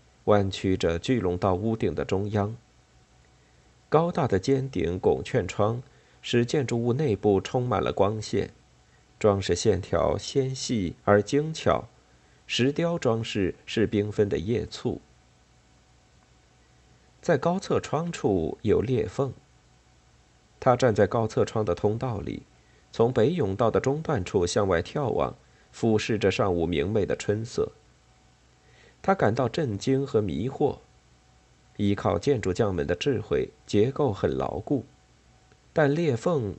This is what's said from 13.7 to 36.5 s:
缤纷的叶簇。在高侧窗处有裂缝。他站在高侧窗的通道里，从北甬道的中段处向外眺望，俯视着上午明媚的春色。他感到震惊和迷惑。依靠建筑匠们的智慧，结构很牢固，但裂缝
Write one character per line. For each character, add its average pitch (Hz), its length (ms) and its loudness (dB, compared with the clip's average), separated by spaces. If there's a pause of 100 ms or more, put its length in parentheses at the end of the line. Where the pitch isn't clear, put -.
缤 104 240 0
纷 104 160 2
的 90 120 0
叶 101 260 -2
簇。 - 340 -6 (2250)
在 165 160 2
高 170 220 0
侧 143 200 -2
窗 165 320 -4
处 95 520 0
有 90 180 4
裂 120 260 -2
缝。 135 240 -4 (1300)
他 123 160 4
站 123 200 2
在 104 100 6
高 113 220 0
侧 107 180 0
窗 107 180 -2
的 87 120 0
通 107 200 0
道 117 260 -6
里， - 200 -8 (500)
从 113 200 2
北 123 200 2
甬 123 240 -2
道 113 140 2
的 - 80 0
中 143 240 0
段 131 220 -2
处 87 240 0
向 104 220 0
外 85 120 2
眺 143 280 -4
望， 71 260 -2 (360)
俯 110 280 2
视 113 180 -2
着 95 140 2
上 101 220 0
午 82 120 0
明 82 240 0
媚 104 160 0
的 - 80 -2
春 107 300 -2
色。 - 260 -4 (1300)
他 196 120 2
感 117 220 2
到 127 140 0
震 120 280 -2
惊 135 300 0
和 113 140 2
迷 92 260 -2
惑。 135 300 0 (1000)
依 101 180 2
靠 98 240 0
建 131 220 0
筑 95 140 0
匠 101 200 0
们 76 140 -2
的 87 80 0
智 123 240 -2
慧， 85 300 -2 (180)
结 110 240 2
构 131 220 0
很 82 240 -2
牢 67 220 -4
固， 127 260 -2 (880)
但 143 200 4
裂 156 220 2
缝 117 440 -2